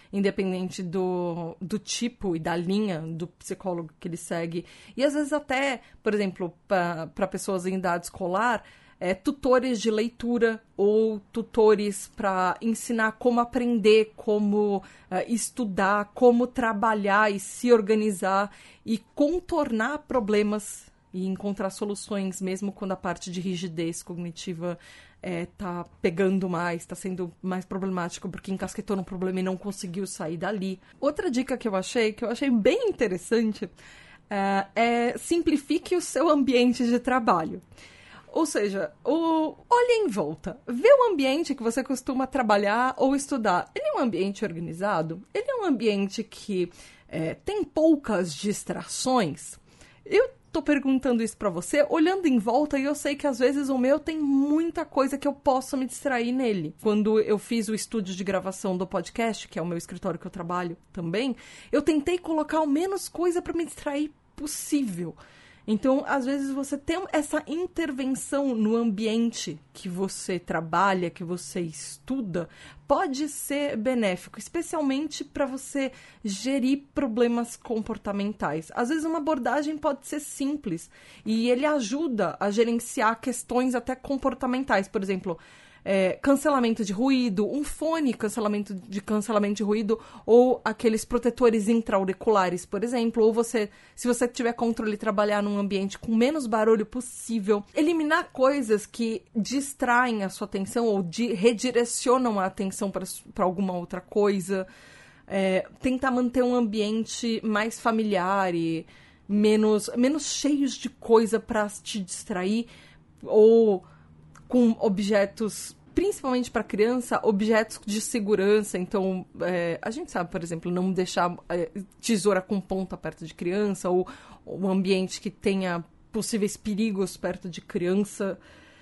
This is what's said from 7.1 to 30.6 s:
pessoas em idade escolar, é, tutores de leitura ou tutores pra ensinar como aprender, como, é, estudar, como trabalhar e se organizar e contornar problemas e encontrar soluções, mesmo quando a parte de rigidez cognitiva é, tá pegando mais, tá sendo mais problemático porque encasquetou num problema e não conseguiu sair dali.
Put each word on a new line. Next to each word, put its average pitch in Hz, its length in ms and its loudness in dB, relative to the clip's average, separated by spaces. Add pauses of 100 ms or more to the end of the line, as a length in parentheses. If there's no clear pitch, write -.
pessoas 190 400 -4
em 190 100 -2
idade 175 320 -2
escolar, 202 580 -2 (340)
é, 254 140 0
tutores 254 680 2
de 220 100 0
leitura 226 720 0 (140)
ou 214 460 2 (100)
tutores 214 880 2
pra 185 440 2
ensinar 220 520 0
como 240 260 2
aprender, 226 800 4
como, 208 680 2 (260)
é, 185 220 -2
estudar, 202 840 0
como 240 340 6
trabalhar 214 840 2
e 202 80 -2
se - 320 0
organizar 208 800 2 (340)
e 220 120 -2 (180)
contornar 294 840 0
problemas 208 920 -2 (220)
e 185 140 -4
encontrar 196 420 -4
soluções, 196 720 -6
mesmo 190 320 -4
quando 190 180 -6
a 185 60 -6
parte 180 340 -8
de 175 80 -6
rigidez 170 640 -6
cognitiva 170 760 -8 (460)
é, 170 220 -6 (120)
tá 175 280 -8 (160)
pegando 190 480 0
mais, 170 360 -4
tá 180 100 -14
sendo 180 460 -8
mais 185 220 -4
problemático 185 640 -6
porque - 240 -8
encasquetou 196 460 -6
num 185 80 -6
problema 185 340 -4
e 185 40 -2
não 185 120 -2
conseguiu 196 500 -8
sair 175 300 -8
dali. 185 460 -4 (180)